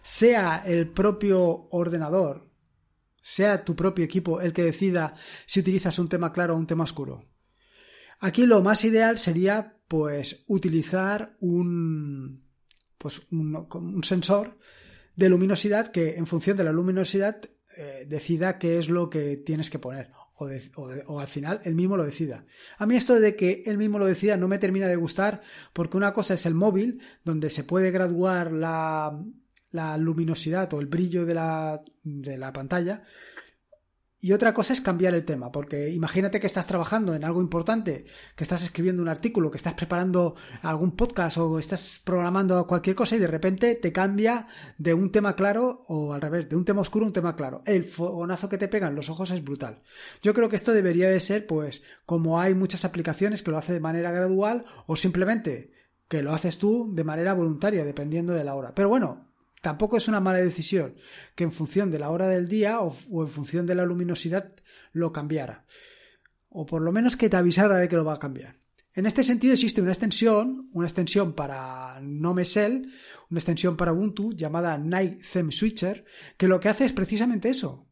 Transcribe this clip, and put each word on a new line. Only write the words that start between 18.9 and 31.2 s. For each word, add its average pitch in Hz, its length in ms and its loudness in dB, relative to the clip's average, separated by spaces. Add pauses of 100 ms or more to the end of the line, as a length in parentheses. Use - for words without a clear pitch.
que 147 260 -2
tienes 156 320 -4
que 139 120 -8
poner. 127 320 -12 (280)
O 147 60 -8
de-, 135 300 -12
o 139 100 -14
de-, 131 220 -12
o 147 100 -8
al 139 80 -8
final 147 380 -6
él 165 100 -2
mismo 185 220 2
lo 170 80 0
decida. 143 420 -6 (320)
A 208 80 -2
mí 233 80 4
esto 247 240 6
de 214 160 6
que 190 320 0
él 214 100 -2
mismo 208 220 0
lo 196 80 2
decida 196 300 2
no 180 100 0
me 196 120 2
termina 190 280 0
de 175 100 2
gustar, 190 460 -2 (300)
porque 170 240 -4
una 196 180 2
cosa 196 200 0
es 170 120 -2
el 165 80 2
móvil, 208 480 2 (220)
donde 156 260 -2
se 147 140 -6
puede 185 260 2
graduar 180 640 0
la, 156 680 -2 (500)
la 156 280 -4
luminosidad 165 760 0
o 143 60 -4
el 143 60 -4
brillo 170 400 0